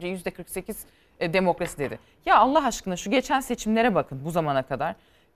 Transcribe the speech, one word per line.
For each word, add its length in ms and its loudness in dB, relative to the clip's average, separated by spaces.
yüzde 280 -6
kırk 200 -12
sekiz, 340 -10
e, 120 -2
demokrasi 460 0
dedi. 200 -4
Ya 120 8
Allah 280 4
aşkına 300 -4
şu 140 -6
geçen 300 2
seçimlere 540 2
bakın 300 -2
bu 60 -6
zamana 320 0
kadar. 320 -4